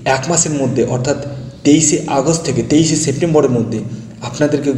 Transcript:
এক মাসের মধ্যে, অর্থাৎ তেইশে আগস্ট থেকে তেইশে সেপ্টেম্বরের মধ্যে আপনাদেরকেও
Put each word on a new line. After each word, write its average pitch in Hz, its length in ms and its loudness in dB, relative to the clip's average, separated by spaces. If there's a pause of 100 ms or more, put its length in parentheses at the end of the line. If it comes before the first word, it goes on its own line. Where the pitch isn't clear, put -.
(160)
এক 131 120 -2
মাসের 165 340 0
মধ্যে, 123 220 2 (120)
অর্থাৎ 135 220 0 (460)
তেইশে 156 340 4 (200)
আগস্ট 156 300 2
থেকে 120 140 0 (100)
তেইশে 156 340 4
সেপ্টেম্বরের 147 520 2
মধ্যে 110 220 -2 (420)
আপনাদেরকেও 143 560 0